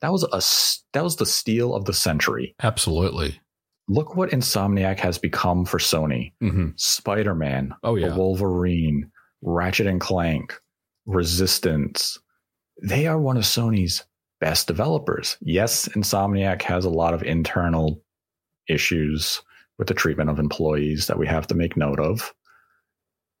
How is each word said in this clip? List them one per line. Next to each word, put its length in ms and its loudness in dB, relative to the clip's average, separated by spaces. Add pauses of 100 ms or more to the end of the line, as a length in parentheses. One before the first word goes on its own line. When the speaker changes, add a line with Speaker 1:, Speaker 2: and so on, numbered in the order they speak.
Speaker 1:
that 100 -2
was 140 0
a 120 -2
s-, 460 0 (120)
that 100 0
was 120 -2
the 100 0
steal 500 0
of 80 -4
the 80 -2
century. 720 0
Speaker 2:
Absolutely. 800 0 (480)
Speaker 1:
Look 280 0
what 140 0
Insomniac 680 2
has 200 -2
become 460 2
for 140 0
Sony. 540 0 (100)
Speaker 2:
Mm-hmm. 340 2
Speaker 1:
Spider-Man, 960 -2 (100)
Speaker 2:
Oh, 100 2
Speaker 1:
the 140 2
Speaker 2:
yeah. 80 -2
Speaker 1:
Wolverine, 920 2 (320)
Ratchet 440 0
and 140 0
Clank, 580 -2 (480)
Resistance. 1120 0 (640)
They 240 0
are 140 0
one 160 2
of 80 2
Sony's 580 0 (380)
best 260 0
developers. 760 -2
Yes, 480 0
Insomniac 760 0
has 220 0
a 60 0
lot 240 2
of 80 -4
internal 800 0 (680)
issues 720 0 (380)
with 100 -2
the 60 0
treatment 360 0
of 80 -2
employees 680 0
that 120 -2
we 80 0
have 220 -2
to 60 -2
make 220 0
note 240 0
of. 340 -2 (1080)